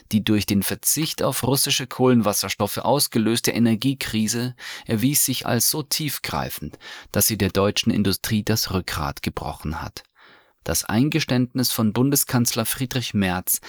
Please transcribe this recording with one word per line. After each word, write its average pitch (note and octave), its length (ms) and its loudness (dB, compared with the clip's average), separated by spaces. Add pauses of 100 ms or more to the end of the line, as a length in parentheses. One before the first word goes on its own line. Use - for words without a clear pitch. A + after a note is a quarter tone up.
(120)
Die G#2+ 120 4
durch G#2+ 240 2
den G2+ 160 2
Verzicht - 580 -2
auf - 220 0
russische C3+ 420 0
Kohlenwasserstoffe G#2+ 920 2
ausgelöste A#2 720 2
Energiekrise A#2 1040 0 (320)
erwies A#2+ 360 2
sich - 220 -2
als A#2 240 2
so D3+ 140 -2
tiefgreifend, - 960 -6 (320)
dass - 160 2
sie A2 100 0
der F#2+ 140 2
deutschen G2+ 400 2
Industrie G2+ 520 0
das G#2+ 300 0
Rückgrat D#2+ 480 -4
gebrochen - 580 -6
hat. - 220 -10 (640)
Das - 220 -2
Eingeständnis B2+ 840 0
von A2 220 2
Bundeskanzler B2 720 2
Friedrich - 480 -4
Merz, F#2 560 0